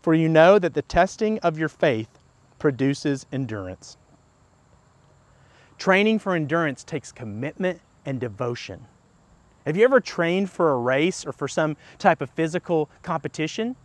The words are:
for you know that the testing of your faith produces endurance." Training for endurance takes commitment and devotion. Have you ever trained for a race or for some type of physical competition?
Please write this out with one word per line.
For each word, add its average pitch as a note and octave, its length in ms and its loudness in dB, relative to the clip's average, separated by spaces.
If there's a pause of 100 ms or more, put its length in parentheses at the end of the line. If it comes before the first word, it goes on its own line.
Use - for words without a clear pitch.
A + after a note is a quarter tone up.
for E3+ 100 2
you D#3+ 160 2
know E3 300 8
that G3+ 160 0
the C#3+ 80 -2
testing G#3+ 560 0
of D#3+ 200 -2
your D#3+ 100 -2
faith A2+ 500 -2 (400)
produces C#3 720 -2
endurance." A2 640 -10 (1800)
Training G3+ 400 2
for F#3+ 160 -2
endurance D#3 500 -2
takes - 260 -12
commitment C3+ 720 -8 (240)
and C3+ 160 -8
devotion. A#2 680 -8 (800)
Have D#3 100 -4
you G#3+ 80 6
ever C4 160 4
trained F3+ 500 -2
for D#3+ 220 0
a B2+ 60 0
race C3+ 460 0
or D3 80 -10
for C#3 160 -8
some D#3 280 -2 (220)
type F3+ 220 2
of C#3 100 -8
physical D#3+ 600 -4 (120)
competition? F3 840 -6